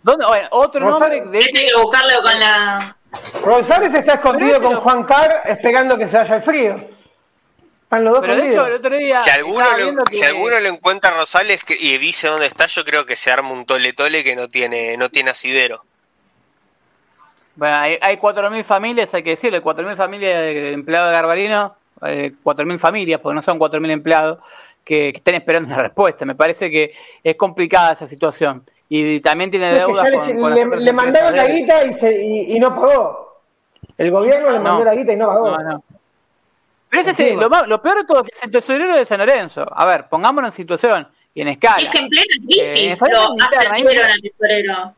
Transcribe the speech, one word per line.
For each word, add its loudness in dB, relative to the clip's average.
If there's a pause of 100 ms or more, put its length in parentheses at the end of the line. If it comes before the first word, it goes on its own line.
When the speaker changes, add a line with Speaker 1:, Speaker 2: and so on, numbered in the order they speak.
Speaker 1:
¿Dónde? 2
Bueno, 2
otro 2
Speaker 2:
Rosales. 0
Speaker 1:
nombre -2
de 6
Speaker 3:
Ese 0
hay 0
que 4
buscarlo 2
con 2
la 0 (480)
Speaker 2:
Rosales 2
está 2
escondido 0
Speaker 1:
Pero 4
ese 2
Speaker 2:
con 4
Speaker 1:
lo -4
Speaker 2:
Juan 2
Carr 4
esperando 2
que -4
se 2
vaya 2
el -4
frío. -2 (880)
Están 0
los 4
dos 4
Speaker 1:
Pero 0
de 2
hecho, 0
Speaker 2:
escondidos. 2
Speaker 1:
el -6
otro -2
día 0
Speaker 4:
Si 2
alguno 0
Speaker 1:
estaba 2
Speaker 4:
lo, -2
Speaker 1:
viendo -2
Speaker 4:
si -4
Speaker 1:
que 0
Speaker 4:
alguno 0
lo -2
encuentra 0
a -4
Rosales -2
que, -4
y 0
dice -4
dónde 0
está, 0
yo -6
creo -2
que -6
se -2
arma -2
un -12
tole -2
tole -2
que -2
no -8
tiene, -4
no -2
tiene -2
asidero. -4 (1700)
Speaker 1:
Bueno, 0
hay, 0
hay 0
cuatro 0
mil -6
familias, -2
hay -4
que -4
decirlo, -2
hay -4
cuatro -4
mil -8
familias -2
de, -4
de -6
empleados 0
de 2
Garbarino, 0 (300)
eh, -6 (100)
cuatro -2
mil -6
familias, 0
porque -6
no -4
son -2
cuatro -2
mil -4
empleados, 0 (440)
que, -2
que -18
estén 0
esperando -2
una -4
respuesta. 0
Me -6
parece -2
que -2 (300)
es 0
complicada 2
esa -10
situación. -4 (240)
Y, 0
y -2
también 0
tiene 0
Speaker 2:
Es 4
que 2
Speaker 1:
deudas 2
Speaker 2:
ya 2
Speaker 1:
con, -4
Speaker 2:
les, -4
Speaker 1:
con 0
Speaker 2:
le, 4
Speaker 1:
las 0
otras -4
Speaker 2:
le 4
Speaker 1:
empresas 2
Speaker 2:
mandaron 2
la 4
Speaker 1:
de 2
Speaker 2:
guita 2
y, -8
se, 0
y, -4
y 0
no 2
pagó. 0 (580)
El 0
gobierno 2
le 0
Speaker 1:
No. -2
Speaker 2:
mandó 2
la 4
guita -2
y 0
no 0
pagó. 0
Speaker 1:
No, -4
no. -8 (1040)
Pero 2
ese 0
es -4
Speaker 2:
Encima. 2
Speaker 1:
lo 2
más, 2
lo 0
peor 0
de -2
todo 2
es 0
que -18
es -14
el -12
tesorero -2
de 2
San -4
Lorenzo. 0
A 0
ver, 0
pongámonos 0
en -14
situación -2 (260)
y -10
en -4
escala. 2
Speaker 3:
Y -2
es -8
que 0
en -6
plena 2
Speaker 1:
Eh, -4
Speaker 3:
crisis 0
Speaker 1:
en -2
San 2
Speaker 3:
lo 2
Speaker 1:
Lorenzo 2
interna, 0
Speaker 3:
ascendieron 2
Speaker 1:
ahí 2
Speaker 3:
al -2
tesorero. -4